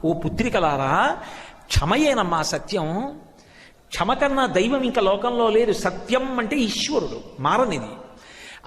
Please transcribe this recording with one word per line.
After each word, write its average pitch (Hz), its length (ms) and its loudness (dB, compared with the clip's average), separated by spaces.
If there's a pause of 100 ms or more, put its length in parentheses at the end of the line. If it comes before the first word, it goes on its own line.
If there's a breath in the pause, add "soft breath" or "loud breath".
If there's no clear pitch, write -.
ఓ 165 80 2
పుత్రికలారా, 175 1040 0 (500 loud breath)
క్షమయేనమ్మా 196 760 2
సత్యం. 190 760 -4 (680 loud breath)
క్షమ 196 260 0
కన్నా 269 320 2
దైవం 233 360 2
ఇంకా 240 200 0
లోకంలో 220 480 2
లేదు. 214 240 4
సత్యం 247 680 -2
అంటే 226 160 -2
ఈశ్వరుడు, 220 680 -2 (180)
మారనిది. 165 460 2 (800 loud breath)